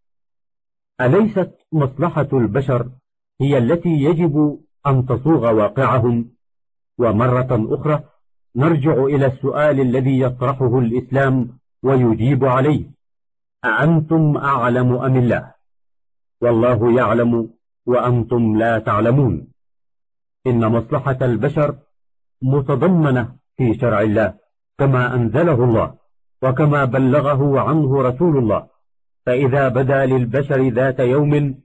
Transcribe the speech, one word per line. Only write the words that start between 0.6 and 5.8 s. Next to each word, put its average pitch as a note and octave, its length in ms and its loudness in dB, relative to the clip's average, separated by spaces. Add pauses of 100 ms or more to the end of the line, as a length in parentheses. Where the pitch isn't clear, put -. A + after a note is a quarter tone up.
أليست F3+ 500 2 (220)
مصلحة C#3+ 600 -2
البشر B2 560 -2 (520)
هي C#3 160 2
التي D#3+ 320 0
يجب D3+ 680 0 (280)
أن C3 180 0
تصوغ B2+ 460 0
واقعهم؟ A#2 800 0 (640)